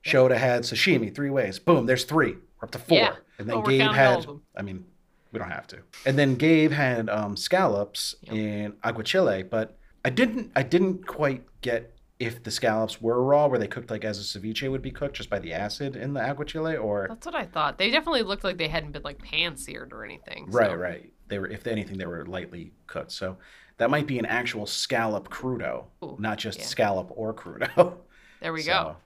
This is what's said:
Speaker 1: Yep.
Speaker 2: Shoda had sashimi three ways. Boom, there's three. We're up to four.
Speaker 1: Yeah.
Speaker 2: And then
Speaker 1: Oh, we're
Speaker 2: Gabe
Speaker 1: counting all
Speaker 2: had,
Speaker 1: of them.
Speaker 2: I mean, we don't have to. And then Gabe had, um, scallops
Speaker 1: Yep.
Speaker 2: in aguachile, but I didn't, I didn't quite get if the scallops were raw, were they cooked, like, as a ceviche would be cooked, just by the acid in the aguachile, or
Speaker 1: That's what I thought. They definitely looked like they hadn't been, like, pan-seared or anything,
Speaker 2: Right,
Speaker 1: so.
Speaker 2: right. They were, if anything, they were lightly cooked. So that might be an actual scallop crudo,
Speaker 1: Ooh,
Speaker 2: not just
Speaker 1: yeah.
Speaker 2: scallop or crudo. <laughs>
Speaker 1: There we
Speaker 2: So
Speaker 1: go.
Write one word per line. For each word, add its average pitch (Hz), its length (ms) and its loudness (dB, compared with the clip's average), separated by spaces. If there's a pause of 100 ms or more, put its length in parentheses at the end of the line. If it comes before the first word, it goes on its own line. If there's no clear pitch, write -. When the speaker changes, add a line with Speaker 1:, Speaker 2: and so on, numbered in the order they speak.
Speaker 1:
Yep. - 100 0
Speaker 2:
Shoda 131 220 8
had 123 260 2
sashimi 120 520 2
three 143 160 -4
ways. 117 280 0
Boom, 147 280 4
there's 127 180 2
three. 147 280 2 (280)
We're 113 60 -10
up - 60 -14
to - 60 -10
four. - 200 6
Speaker 1:
Yeah. 214 180 4 (220)
Speaker 2:
And 104 100 -8
then 117 80 -2
Speaker 1:
Oh, 113 40 0
we're 170 100 2
Speaker 2:
Gabe 135 120 6
Speaker 1:
counting 214 180 4
all 131 100 10
Speaker 2:
had, 123 100 4
Speaker 1:
of 120 60 -10
them. 143 160 -16 (140)
Speaker 2:
I - 60 -6
mean, 92 220 -10 (480)
we 110 60 -6
don't - 120 -6
have - 180 -8
to. - 100 -16 (280)
And 135 120 4
then 135 180 4
Gabe 156 360 6
had, 123 380 0
um, 104 260 -2
scallops 123 880 0
Speaker 1:
Yep. 110 120 -10
Speaker 2:
in 104 380 -4 (120)
aguachile, 113 640 0
but 110 300 -4 (260)
I - 60 2
didn't, 220 440 0
I 175 80 4
didn't 185 440 2
quite 135 380 -2 (180)
get 117 320 -2 (240)
if 117 240 -6
the 110 80 -8
scallops 110 500 0
were 117 240 2
raw, 143 240 6
were 127 100 2
they 107 80 0
cooked, 120 240 -10
like, 110 140 -6
as 104 140 -2
a 104 40 -8 (160)
ceviche 113 320 -4
would 131 120 -4
be 131 80 -8
cooked, 139 260 -6
just 123 140 -10
by 101 80 0
the 82 160 -8
acid 131 420 -6
in 123 160 -6
the 139 80 -2
aguachile, 143 640 -4
or 101 260 -2
Speaker 1:
That's 226 160 -14
what 339 100 -10
I 247 120 -4
thought. 151 320 -2
They 196 120 2
definitely 302 320 2
looked 196 220 -4
like 180 140 -2
they 160 100 -2
hadn't 151 240 -4
been, 147 100 -12
like, 143 200 -12
pan-seared 156 680 -6
or 113 120 -14
anything, - 460 -14
Speaker 2:
Right, 110 200 4
Speaker 1:
so. 85 60 -4
Speaker 2:
right. 87 360 -8 (160)
They 101 100 -6
were, 95 80 -6
if 107 200 -10
anything, 104 300 -6
they 92 100 -8
were 85 200 -8
lightly 87 460 -12 (140)
cooked. - 260 -10
So 92 260 -8 (400)
that 117 100 4
might 147 180 2
be 127 120 -2
an 117 80 -2
actual 113 400 -4
scallop 110 640 -2
crudo, 87 540 -6 (200)
Speaker 1:
Ooh, 67 140 -14
Speaker 2:
not 104 180 -4
just 107 220 -8
Speaker 1:
yeah. - 80 -10
Speaker 2:
scallop 98 480 0
or 110 180 -4
crudo. 175 640 2 (240)
<laughs> - 240 -20
Speaker 1:
There 165 100 -6
we 160 100 -4
Speaker 2:
So 156 100 -2
Speaker 1:
go. 165 340 0